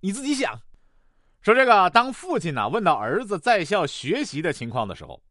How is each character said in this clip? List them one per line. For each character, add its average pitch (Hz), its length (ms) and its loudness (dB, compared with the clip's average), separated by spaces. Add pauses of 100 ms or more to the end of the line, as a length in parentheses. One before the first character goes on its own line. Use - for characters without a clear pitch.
你 190 120 -4
自 254 100 -8
己 285 120 -2
想。” 165 240 -4 (800)
说 214 140 4
这 262 100 6
个， 208 260 6
当 247 220 2
父 349 260 -4
亲 165 140 -4
呢， 110 160 -2
问 208 140 -2
到 175 120 4
儿 127 300 -4
子 202 140 -6
在 208 260 0
校 175 220 0
学 202 380 -4
习 151 180 -8
的 160 100 -2
情 117 160 -8
况 113 200 -4
的 85 80 -10
时 - 80 -18
候 - 260 -18